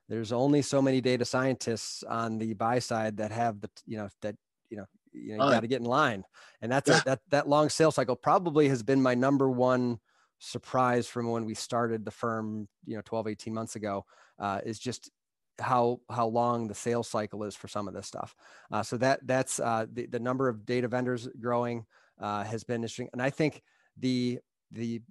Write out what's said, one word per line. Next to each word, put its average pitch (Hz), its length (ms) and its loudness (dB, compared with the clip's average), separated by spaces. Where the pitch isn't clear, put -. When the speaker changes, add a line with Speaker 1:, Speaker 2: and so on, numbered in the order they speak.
Speaker 1:
there's 113 240 -4
only 139 300 4
so 139 180 0
many 135 200 2
data 123 240 2
scientists 127 800 -2
on 113 340 -4
the 110 160 -4
buy 113 240 0
side 110 400 -2
that 107 140 -4
have 113 280 -2
the, 104 100 -12
you 113 100 -8
know, 104 120 -8
that, 107 140 -6
you 110 80 -12
know, 101 100 -10
you 113 240 -10
know, 107 80 2
you 139 60 4
Speaker 2:
Right. 120 60 6
Speaker 1:
gotta 113 100 0
get 123 140 0
in 120 60 -4
line. 120 380 2
And 117 120 -2
that's 139 160 4
Speaker 2:
Yeah. 135 100 8
Speaker 1:
a, - 60 2
that, 131 160 0
that 143 180 2
long 147 200 6
sales 156 260 4
cycle 127 220 0
probably 156 520 4
has 131 140 2
been 135 180 4
my 127 140 4
number 135 340 4
one 123 520 2
surprise 123 680 0
from 117 240 -4
when 113 140 -2
we 110 100 -6
started 113 500 -2
the 107 60 -8
firm, 110 580 -4
you 117 120 -8
know, 104 60 -8
twelve, 110 240 -4
eighteen 110 280 -6
months 113 220 -6
ago, 101 300 -6
uh, 101 260 -2
is 113 140 -8
just - 320 -8
how, 120 420 2
how 117 160 0
long 117 420 0
the 104 60 -8
sales 117 340 -2
cycle 107 360 -6
is 101 100 -8
for - 140 -16
some 104 200 -6
of 92 60 -10
this 95 120 -10
stuff. - 280 -10
Uh, 104 120 -2
so 117 160 -6
that, 131 280 2
that's, 131 340 0
uh, 113 300 0
the, 117 160 -8
the 120 140 -6
number 127 280 0
of 110 180 -4
data 123 220 0
vendors 123 400 -2
growing, 120 460 -2
uh, 104 240 -4
has 110 200 -6
been 120 120 -4
interesting. 113 380 -6
And 123 80 -4
I 139 80 2
think 151 320 0
the, 123 440 0
the, 117 300 -6